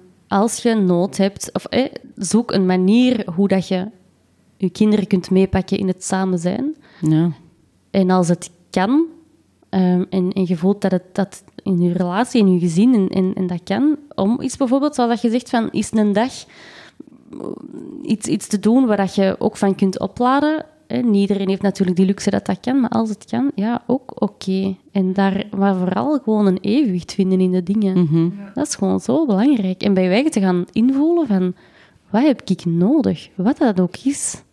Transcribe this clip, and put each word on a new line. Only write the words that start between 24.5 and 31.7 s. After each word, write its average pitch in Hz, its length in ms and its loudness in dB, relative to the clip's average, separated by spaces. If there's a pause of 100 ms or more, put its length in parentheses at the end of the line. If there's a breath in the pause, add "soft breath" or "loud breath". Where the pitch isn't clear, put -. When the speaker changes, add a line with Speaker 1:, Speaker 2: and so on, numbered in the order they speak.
Speaker 1:
En 190 200 0
daar, 196 340 0 (100)
maar 196 200 2
vooral 202 420 -2
gewoon 214 280 0
een 185 140 2
evenwicht 202 540 -2
vinden 185 260 2
in 185 100 2
de 185 120 0
dingen. 190 400 0
Speaker 2:
Mhm. 165 260 2 (260)
Speaker 1:
Dat 302 120 -2
is - 80 -8
gewoon 190 260 0
zo 294 260 0
belangrijk. 202 560 0
En 202 120 2
bij 185 80 4
je 185 80 2
eigen 269 200 2
te 220 100 0
gaan 180 320 2
invoelen 277 540 2
van, 185 280 0 (560 soft breath)